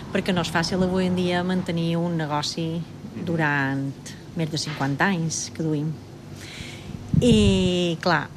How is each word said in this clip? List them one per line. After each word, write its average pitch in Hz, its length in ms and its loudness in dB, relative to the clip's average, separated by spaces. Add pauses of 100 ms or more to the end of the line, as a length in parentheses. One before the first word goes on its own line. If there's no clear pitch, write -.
(120)
perquè 196 220 0
no 175 100 2
és - 80 -4
fàcil 180 320 2
avui 185 240 2
en 180 80 0
dia 180 280 2
mantenir 175 540 0
un 170 200 0
negoci 151 500 -2 (480)
durant 143 760 0 (440)
més 160 160 -2
de 156 60 -2
cinquanta 143 500 0
anys 165 440 0
que - 120 -4
duim. 156 280 0 (1300)
I, 185 800 6
clar, 160 260 2 (120)